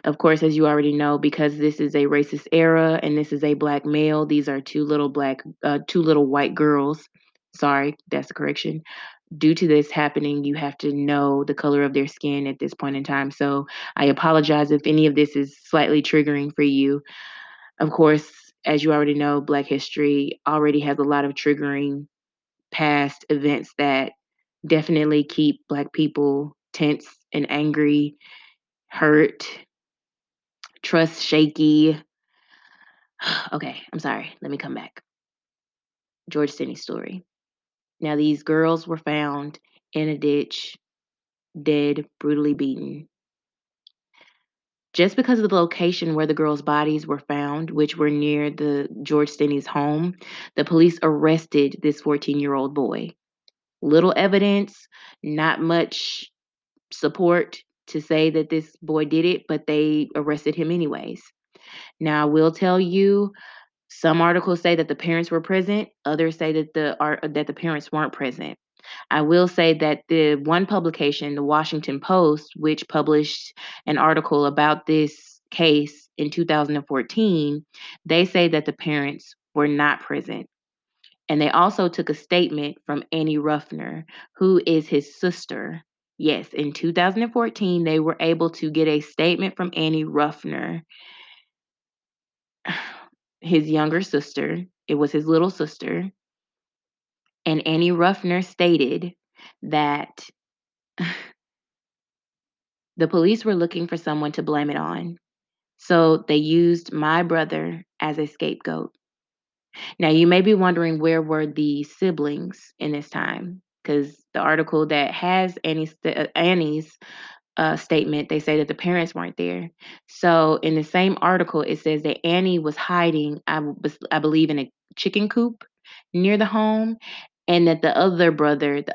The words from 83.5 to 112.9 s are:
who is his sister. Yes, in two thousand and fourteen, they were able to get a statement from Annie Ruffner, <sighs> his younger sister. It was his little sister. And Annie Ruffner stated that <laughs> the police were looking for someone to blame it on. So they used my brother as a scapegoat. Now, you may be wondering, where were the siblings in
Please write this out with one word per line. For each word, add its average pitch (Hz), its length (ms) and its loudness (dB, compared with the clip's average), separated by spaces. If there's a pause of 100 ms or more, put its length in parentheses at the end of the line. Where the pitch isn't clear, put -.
who 185 300 4
is 160 220 2
his 147 300 -2
sister. 160 640 -6 (340)
Yes, 151 360 -2
in 147 200 -4
two 165 200 -4
thousand 185 300 0
and 233 100 -6
fourteen, 190 520 -2
they 156 160 0
were 160 200 -2
able 165 300 0
to 156 200 -6
get 156 180 2
a 151 120 0
statement 170 560 -2
from 180 180 -6
Annie 156 300 -2
Ruffner, 151 800 -6 (1800)
<sighs> - 760 -14
his 160 280 0
younger 156 320 0
sister. 151 640 -6 (220)
It 151 80 -2
was 147 180 -2
his 151 140 -2
little 165 240 2
sister. 170 600 -8 (1400)
And 156 200 -2
Annie 170 260 2
Ruffner 180 500 0
stated 170 680 0 (500)
that 147 580 -4 (800)
<laughs> - 0 - (2000)
the 160 100 2
police 196 360 2
were 214 100 2
looking 170 320 -2
for 170 100 -6
someone 151 360 -4
to 156 100 -6
blame 147 260 -2
it 147 80 -4
on. 170 400 -8 (640)
So 165 500 4
they 151 80 2
used 170 560 2
my 156 300 0
brother 165 640 -4 (140)
as 156 180 -4
a 151 80 -2
scapegoat. - 640 -6 (1080)
Now, 156 120 2
you 165 160 6
may 180 160 6
be 214 100 6
wondering, 170 460 2
where 160 240 2
were 156 240 -2
the 147 380 -2
siblings 151 920 -4
in 151 140 -6